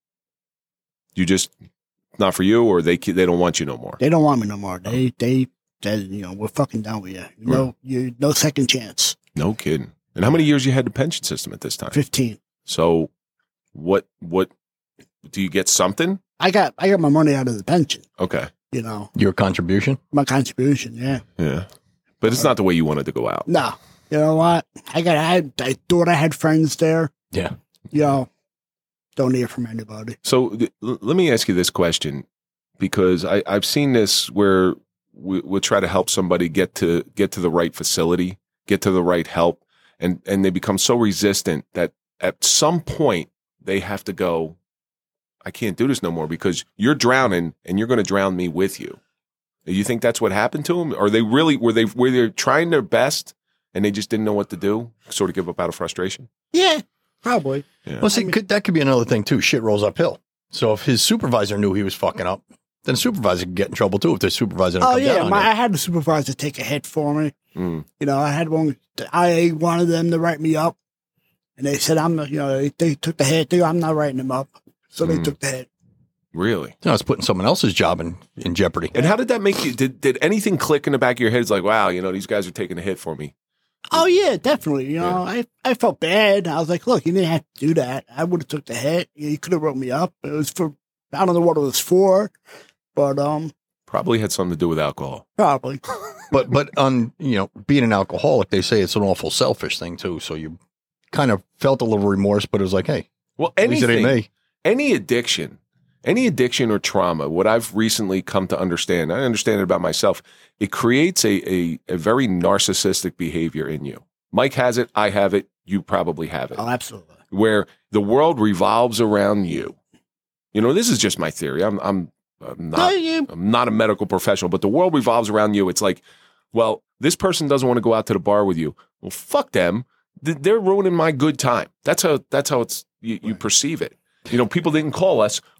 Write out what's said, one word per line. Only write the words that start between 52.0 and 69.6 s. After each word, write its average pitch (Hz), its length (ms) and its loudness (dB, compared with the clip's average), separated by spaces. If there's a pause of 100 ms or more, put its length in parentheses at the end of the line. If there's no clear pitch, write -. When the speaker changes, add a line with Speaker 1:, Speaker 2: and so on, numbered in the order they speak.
Speaker 1:
they 123 180 2
trying 151 420 0
their 151 100 4
best 117 520 0 (400)
and 95 100 -2
they 104 80 2
just 101 180 -6
didn't 110 160 -2
know 104 80 0
what 101 180 -2
to 98 60 -10
do, 107 340 -4 (180)
sort 98 200 -2
of 85 60 -6
give 90 140 -4
up 85 100 -10
out 87 100 0
of 82 60 -8
frustration? 92 540 -6 (240)
Speaker 2:
Yeah, 330 260 2 (420)
probably. 143 440 -2 (200)
Speaker 1:
Yeah. 65 140 -10
Speaker 3:
Well, 214 100 2
see, 233 120 0
Speaker 2:
I - 40 -2
mean 165 80 -2
Speaker 3:
could, 202 160 0
that 208 140 0
could 185 100 0
be 160 80 2
another 131 240 4
thing 110 200 0
too. 123 160 0
Shit 131 220 2
rolls 104 200 2
uphill. 131 360 0 (300)
So - 240 0
if 104 120 -4
his 123 160 2
supervisor 117 560 2
knew 101 160 2
he 101 100 0
was 95 120 -4
fucking 90 300 -2
up, 92 160 -4 (440)
then 139 100 0
the - 20 -2
supervisor 101 480 0
could 90 100 -10
get 98 120 0
in - 80 -10
trouble 101 240 0
too 165 140 2
if 98 60 -4
the 92 120 0
supervisor 92 480 0
didn't 254 100 4
Speaker 2:
Oh, 247 60 4
Speaker 3:
come 262 80 0
Speaker 2:
yeah, 262 120 2
Speaker 3:
down 170 100 2
on 175 40 -2
Speaker 2:
my, 196 140 2
Speaker 3:
you. 214 60 4
Speaker 2:
I 220 40 4
had 226 200 0
the 156 40 -2
supervisor 156 560 -2
take 147 260 -8
a 127 40 -8
hit 139 240 -4
for 147 260 -2
me. 151 200 -2 (220)
Speaker 1:
Mm. 85 300 -4 (140)
Speaker 2:
You 147 60 -4
know, 139 120 0
I 143 140 0
had 160 180 -2
one, 156 280 0 (360)
I 170 420 4
wanted 170 300 2